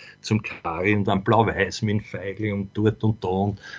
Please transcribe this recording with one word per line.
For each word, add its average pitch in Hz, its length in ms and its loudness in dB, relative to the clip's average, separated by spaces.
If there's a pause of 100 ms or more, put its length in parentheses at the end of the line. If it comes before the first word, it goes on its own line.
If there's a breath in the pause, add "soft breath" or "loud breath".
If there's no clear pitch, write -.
(200 loud breath)
zum 107 220 0
Kari 92 540 -2
und 101 80 0
dann 98 180 2
Blau-Weiß 92 600 2
mit 107 100 0
dem 107 80 0
Feigl 98 520 -6
und 98 220 -4
dort 107 300 2
und 110 180 0
da 92 60 -2
und 98 320 -2 (180 loud breath)